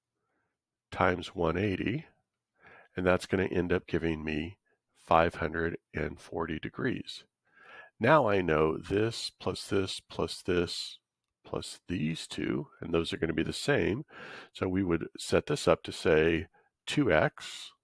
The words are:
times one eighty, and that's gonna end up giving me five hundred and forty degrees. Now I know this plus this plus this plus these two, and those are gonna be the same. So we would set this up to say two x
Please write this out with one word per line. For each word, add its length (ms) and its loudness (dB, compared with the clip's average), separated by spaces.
times 420 0
one 240 0
eighty, 480 -2
and 80 -2
that's 220 4
gonna 200 2
end 260 0
up 160 -2
giving 360 -2
me 320 -4
five 380 4
hundred 440 -4
and 260 -6
forty 420 -6
degrees. 640 -6
Now 300 6
I 120 4
know 380 4
this 520 -2
plus 260 -6
this 340 -2
plus 420 -6
this 580 -2
plus 420 -10
these 400 -4
two, 420 -4
and 140 -6
those 180 0
are 60 -6
gonna 160 -2
be 80 0
the 100 -4
same. 540 0
So 140 -2
we 140 0
would 260 0
set 280 0
this 220 -2
up 140 6
to 100 -10
say 540 4
two 260 2
x 600 0